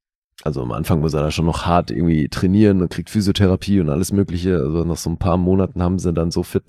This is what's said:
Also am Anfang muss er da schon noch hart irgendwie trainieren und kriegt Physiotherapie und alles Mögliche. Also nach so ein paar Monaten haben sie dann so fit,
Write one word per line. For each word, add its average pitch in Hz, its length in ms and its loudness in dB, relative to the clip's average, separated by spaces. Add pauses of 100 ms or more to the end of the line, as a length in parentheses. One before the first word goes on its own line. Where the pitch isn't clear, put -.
(440)
Also 67 180 -4
am 60 100 -6
Anfang 78 300 0
muss 78 120 0
er 73 80 0
da 76 100 0
schon 80 140 -2
noch - 200 -2
hart 87 260 0
irgendwie 78 380 0
trainieren 98 520 4
und 85 80 0
kriegt - 200 -10
Physiotherapie 98 720 2
und 76 80 0
alles 87 240 -2
Mögliche. 90 440 0
Also 78 280 0
nach 82 120 -2
so - 120 -6
ein 82 100 -4
paar 87 180 0
Monaten 90 460 0
haben 90 160 0
sie 87 140 -2
dann 85 180 -2
so 90 120 -4
fit, - 260 -4